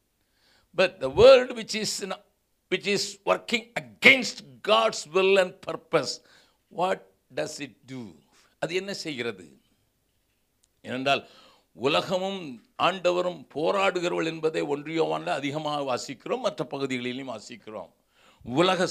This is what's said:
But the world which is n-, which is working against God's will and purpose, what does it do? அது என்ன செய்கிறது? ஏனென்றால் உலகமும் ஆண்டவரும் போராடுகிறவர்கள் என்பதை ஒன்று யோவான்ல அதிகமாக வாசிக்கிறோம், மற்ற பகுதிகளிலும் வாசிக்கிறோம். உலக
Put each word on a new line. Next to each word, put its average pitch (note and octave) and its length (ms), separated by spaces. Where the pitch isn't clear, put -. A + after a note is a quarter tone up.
But F3+ 260
the C3+ 140
world B3+ 340
which A3+ 240
is G#3+ 260
n-, F#3+ 240
which F#3 160
is G3 180
working F#3 560
against G#3+ 560
God's A3 320
will F#3+ 260
and F#3 140
purpose, D#3 440
what F#3 240
does D3 260
it C#3 140
do? B2+ 160
அது D#3+ 160
என்ன F#3+ 200
செய்கிறது? A2+ 680
ஏனென்றால் C3 460
உலகமும் F3 920
ஆண்டவரும் F3 720
போராடுகிறவர்கள் F3 720
என்பதை D#3+ 360
ஒன்று D3 300
யோவான்ல D#3 340
அதிகமாக C#3+ 680
வாசிக்கிறோம், D#3 460
மற்ற F#3+ 240
பகுதிகளிலும் C3 640
வாசிக்கிறோம். G#2+ 680
உலக E3+ 480